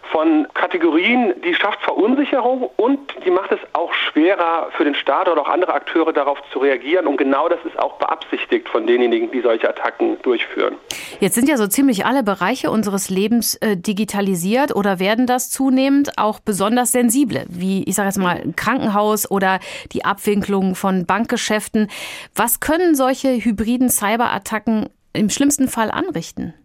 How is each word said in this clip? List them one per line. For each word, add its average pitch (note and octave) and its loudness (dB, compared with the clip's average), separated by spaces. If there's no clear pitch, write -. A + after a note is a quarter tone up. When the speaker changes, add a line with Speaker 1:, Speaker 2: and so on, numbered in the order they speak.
Speaker 1:
von D#3 2
Kategorien, F3+ 2
die F3 0
schafft G3+ -2
Verunsicherung B3+ 0
und C#4 2
die F#3 0
macht F#3 0
es - 0
auch E3 -2
schwerer E3 2
für D#3+ 0
den C#3+ 0
Staat D#3+ 0
oder D#3 2
auch - -2
andere D#3 0
Akteure D#3+ 0
darauf C#3 0
zu C3+ -6
reagieren. C#3 2
Und C#3+ 0
genau C#3 2
das E3+ 0
ist - -10
auch - -4
beabsichtigt - -2
von A2 -2
denjenigen, A#2 2
die B2+ -4
solche A2+ 2
Attacken A2+ -4
durchführen. - -2
Speaker 2:
Jetzt G3 0
sind B3+ 2
ja C#4+ 2
so G#3 2
ziemlich C4 2
alle B3+ 0
Bereiche G3+ -2
unseres G3 -2
Lebens, G#3+ 0
äh, G#3+ 0
digitalisiert G3+ 0
oder G3 0
werden A3 2
das B3 0
zunehmend, C4+ 2
auch G#3+ 0
besonders G#3+ 0
sensible, A#3+ 2
wie, F#3+ -2
ich G3 -4
sag G3+ 0
jetzt G3 -2
mal, F3+ 0
Krankenhaus G#3+ 0
oder F#3+ 2
die - -6
Abwicklung G3 0
von F#3 0
Bankgeschäften. G#3+ 0
Was A3+ 0
können E4 2
solche C4 2
hybriden A#3 0
Cyberattacken A3 -2
im G#3 2
schlimmsten C#4 2
Fall A3 -2
anrichten? E3+ -6